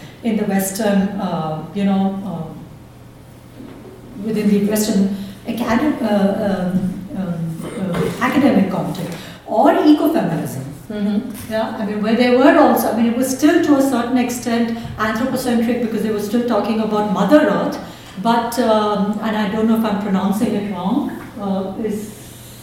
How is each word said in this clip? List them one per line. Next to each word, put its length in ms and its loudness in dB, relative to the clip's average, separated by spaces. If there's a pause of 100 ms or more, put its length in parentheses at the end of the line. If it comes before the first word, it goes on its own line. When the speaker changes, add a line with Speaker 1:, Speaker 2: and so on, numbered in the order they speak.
(240)
Speaker 1:
in 140 0
the 80 0
Western, 540 0 (280)
uh, 460 -4
you 120 -2
know, 180 2 (260)
uh, 2000 -14
within 240 0
the 200 4
Western 460 2 (320)
acad-, 540 0
uh, 680 0
um, 460 -4
um, 760 -6
uh, 180 0 (100)
academic 500 4
context, 460 -6 (280)
or 260 4
ecofeminism. 920 2 (260)
Speaker 2:
Mm-hmm. 640 -4
Speaker 1:
Yeah, 260 -2
I 80 -4
mean, 180 -4
where 120 2
they 200 4
were 220 8
also, 340 4
I 60 -2
mean, 140 4
it 60 -2
was 180 0
still 280 4
to 140 4
a 40 4
certain 360 0
extent 600 0 (200)
anthropocentric 840 0
because 220 -2
they 80 0
were 100 -2
still 260 0
talking 340 0
about 320 0
Mother 260 6
Earth, 400 0 (420)
but, 380 0
um, 600 0
and 140 -2
I 140 -2
don't 180 0
know 120 2
if 60 2
I'm 160 -2
pronouncing 520 0
it 180 -4
wrong, 380 -2 (300)
uh, 440 -4
is 360 -6 (440)